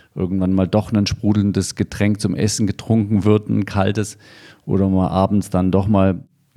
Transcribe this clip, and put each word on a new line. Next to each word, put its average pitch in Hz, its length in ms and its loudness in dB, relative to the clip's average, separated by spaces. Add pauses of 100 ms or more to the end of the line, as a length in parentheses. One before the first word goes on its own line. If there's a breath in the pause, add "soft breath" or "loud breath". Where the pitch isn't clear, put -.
(160 loud breath)
irgendwann 92 360 -2
mal 95 140 2
doch 107 260 -2
ein 104 140 2
sprudelndes 101 680 0
Getränk 104 440 -2
zum 95 140 -2
Essen 104 320 -2
getrunken 104 560 0
wird, 107 260 2
ein 107 160 -2
kaltes, 104 540 -2 (480 loud breath)
oder 98 220 0
man 95 200 2
abends 98 420 0
dann 92 220 0
doch 95 160 0
mal 95 340 2 (340)